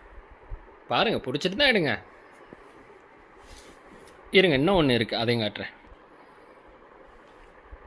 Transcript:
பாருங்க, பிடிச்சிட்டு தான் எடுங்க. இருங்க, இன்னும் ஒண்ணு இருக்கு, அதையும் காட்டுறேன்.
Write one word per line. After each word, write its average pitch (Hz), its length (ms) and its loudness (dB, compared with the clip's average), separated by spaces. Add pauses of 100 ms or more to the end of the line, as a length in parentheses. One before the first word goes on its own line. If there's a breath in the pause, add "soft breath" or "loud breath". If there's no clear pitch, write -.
(920)
பாருங்க, 143 340 0
பிடிச்சிட்டு 180 340 -4
தான் 285 140 2
எடுங்க. 165 200 0 (2500 loud breath)
இருங்க, 180 220 4
இன்னும் 185 200 2
ஒண்ணு 131 180 2
இருக்கு, 113 220 -4
அதையும் 117 240 0
காட்டுறேன். 101 280 -8 (2250)